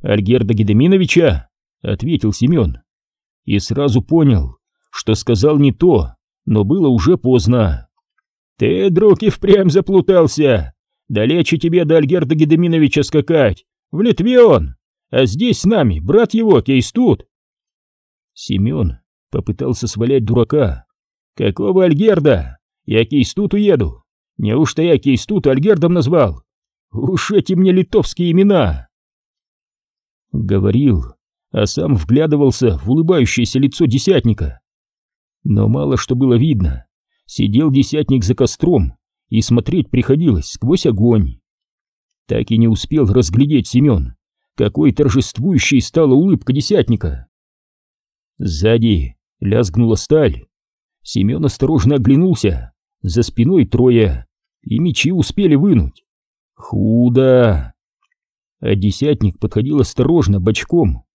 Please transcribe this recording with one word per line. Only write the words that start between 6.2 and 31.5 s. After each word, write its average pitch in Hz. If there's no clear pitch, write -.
но 107
было 156
уже 127
поздно. 117
«Ты, 185
друг, 202
и 214
впрямь 196
заплутался! 160
Далече 143
тебе 170
до 156
Альгерда 151
Гедеминовича 156
скакать! 143
В 156
Литве 240
он, 110
а 131
здесь 165
с -
нами 147
брат 196
его, 214
Кейстут». 135
Семен 98
попытался 117
свалять 120
дурака. 113
«Какого 185
Альгерда? 151
Я 110
Кейстут 151
уеду! 170
Неужто 135
я 170
Кейстут 143
Альгердом 165
назвал? 135
Уж 156
эти 190
мне 185
литовские 180
имена!» 160
Говорил, 101